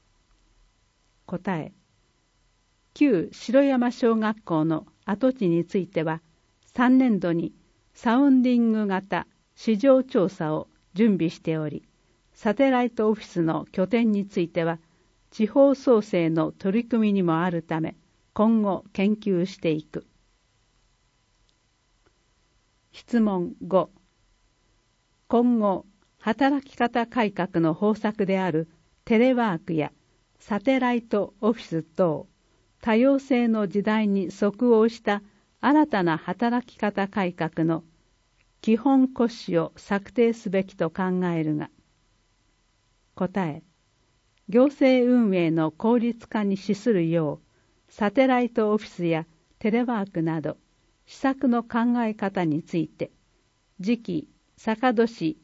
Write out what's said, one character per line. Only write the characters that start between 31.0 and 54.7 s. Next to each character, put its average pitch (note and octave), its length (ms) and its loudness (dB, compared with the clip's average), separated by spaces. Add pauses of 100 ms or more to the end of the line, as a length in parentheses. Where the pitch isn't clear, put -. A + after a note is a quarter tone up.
ト G#3 380 -4
オ A3 120 2
フ - 80 -12
ィ - 40 -18
ス D#3+ 180 -6
等、 E3 460 -2 (520)
多 A3+ 140 0
様 C4+ 240 4
性 A#3+ 300 0
の A3 180 0
時 G3+ 160 -2
代 G#3+ 240 0
に G3 240 -2
即 G#3+ 460 0
応 A3+ 120 4
し A3+ 140 -8
た G3+ 180 -2 (400)
新 D4 280 4
た G3+ 160 -2
な D#3 140 0
働 A#3 460 -4
き - 120 -20
方 G3+ 320 -2
改 F#3+ 260 -4
革 E3 300 -4
の E3 180 0 (800)
基 A3 160 2
本 C4 320 4
骨 A#3+ 200 -2
子 F3 300 -4
を D#3+ 180 -2
策 - 360 -6
定 A#3 200 2
す A3+ 180 -10
べ F#3+ 140 0
き F#3+ 120 -20
と E3 140 -2
考 F#3 360 -2
え E3+ 160 -2
る D3+ 140 -2
が。 D3+ 140 -8 (1400)
答 F#3 340 -4
え。 D3+ 160 -10 (840)
行 B3 200 4
政 C4 420 2
運 A3+ 260 2
営 E3+ 140 2
の D#3+ 220 0
効 A#3 260 0
率 A#3+ 300 -4
化 G#3+ 160 -4
に G3 120 0
資 G3 180 -4
す A#3 180 0
る E3+ 180 0
よ D#3 300 -2 (480)
う、 - 40 -20
サ G3+ 200 -4
テ C4 160 2
ラ B3 120 2
イ A#3+ 100 -2
ト G#3+ 220 0
オ G#3+ 60 2
フ G#3+ 80 -12
ィ - 20 -18
ス F3 180 -6
や D#3+ 200 -2 (320)
テ G#3+ 140 -2
レ A#3+ 100 0
ワ A#3 180 -4
ー G3 100 -6
ク E3+ 120 -4
な D#3+ 180 -2
ど、 D3+ 180 -8 (480)
施 - 120 -20
策 C4+ 300 -2
の A#3 160 0
考 A#3+ 380 -2
え A3 120 -4
方 G3 300 -4
に D#3 180 -2
つ - 140 -8
い D#3 100 -2
て、 - 240 -10 (720)
次 A3+ 180 -2
期 F3 280 -8 (280)
坂 A3+ 380 -2